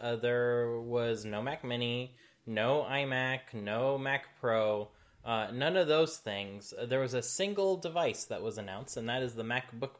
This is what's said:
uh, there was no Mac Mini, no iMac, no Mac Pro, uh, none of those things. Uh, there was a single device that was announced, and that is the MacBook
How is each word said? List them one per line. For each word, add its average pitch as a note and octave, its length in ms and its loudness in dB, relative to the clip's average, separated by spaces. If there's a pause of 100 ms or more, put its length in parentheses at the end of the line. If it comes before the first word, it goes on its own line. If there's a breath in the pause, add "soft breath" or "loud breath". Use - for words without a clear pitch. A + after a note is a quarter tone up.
uh, A#2+ 160 0
there A#2+ 640 2
was A#2 440 0
no G#2+ 180 -2
Mac C#3+ 220 -6
Mini, B2 520 -2 (300 soft breath)
no A#2 420 2
iMac, C3 640 0
no A#2 460 0
Mac C3+ 260 0 (160)
Pro, G#2+ 480 2 (360 soft breath)
uh, A2 280 -2
none C#3+ 240 0
of F3+ 100 6
those D#3 300 4
things. G2+ 560 -6
Uh, A#2+ 140 -4
there B2+ 140 2
was B2+ 140 0
a B2 80 2
single G3 540 2
device E3 480 0
that F#2 180 -6
was G#2+ 160 -4
announced, G2+ 380 -8
and A2+ 120 -4
that B2+ 140 -2
is B2 120 -4
the A2+ 100 -6
MacBook A#2+ 560 -4